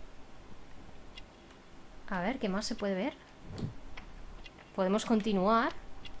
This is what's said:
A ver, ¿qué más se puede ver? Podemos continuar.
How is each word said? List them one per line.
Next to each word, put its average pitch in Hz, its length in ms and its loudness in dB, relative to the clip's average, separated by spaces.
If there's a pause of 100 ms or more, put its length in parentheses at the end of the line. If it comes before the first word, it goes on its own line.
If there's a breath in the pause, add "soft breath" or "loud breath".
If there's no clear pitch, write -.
(2000)
A 185 120 2
ver, 254 180 2
¿qué 220 100 2
más 202 160 2
se 226 100 0
puede 196 200 2
ver? 226 180 2 (1600)
Podemos 196 300 6
continuar. 220 680 6 (480)